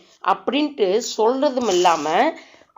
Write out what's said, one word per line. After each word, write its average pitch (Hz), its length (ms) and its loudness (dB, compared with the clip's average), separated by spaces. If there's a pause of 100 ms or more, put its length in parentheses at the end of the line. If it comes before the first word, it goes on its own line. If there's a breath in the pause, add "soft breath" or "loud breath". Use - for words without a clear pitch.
(280 soft breath)
அப்படின்ட்டு 226 720 0 (160)
சொல்றதும் 254 500 0
இல்லாம, 175 640 2 (440 loud breath)